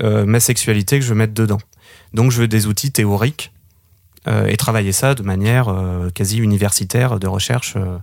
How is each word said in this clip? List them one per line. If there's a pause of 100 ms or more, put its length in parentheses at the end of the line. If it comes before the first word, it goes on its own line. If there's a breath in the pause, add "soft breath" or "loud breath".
euh,
ma
sexualité
que
je
veux
mettre
dedans. (560 loud breath)
Donc,
je
veux
des
outils
théoriques, (760)
euh,
et
travailler
ça
de
manière,
euh,
quasi
universitaire,
de
recherche.
Euh,